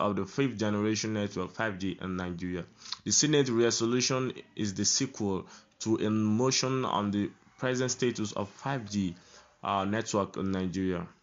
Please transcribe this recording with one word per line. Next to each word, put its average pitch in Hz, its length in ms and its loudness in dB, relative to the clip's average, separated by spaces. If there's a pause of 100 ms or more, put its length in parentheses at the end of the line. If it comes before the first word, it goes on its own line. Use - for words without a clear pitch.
of 101 160 0
the 98 80 -2
fifth 123 320 -2
generation 107 560 0
network, 98 400 -2
five 110 260 -2
G, 95 220 -4
in 92 160 -4
Nigeria. 90 480 -4 (400)
The 107 80 -2
Senate 143 380 4
resolution 120 800 2 (240)
is 104 160 -2
the 101 140 -2
sequel 101 600 0 (340)
to 110 160 2
a 107 120 0
motion 123 800 2
on 101 240 0
the 101 200 2 (280)
present 127 320 0
status 113 420 -2
of 101 160 -4
five 131 400 -6
G, 95 260 0 (480)
uh, 98 220 0
network 101 540 0
in 95 120 0
Nigeria. 92 560 0 (160)